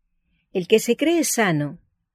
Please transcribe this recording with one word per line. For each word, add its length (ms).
El 160
que 120
se 160
cree 280
sano, 560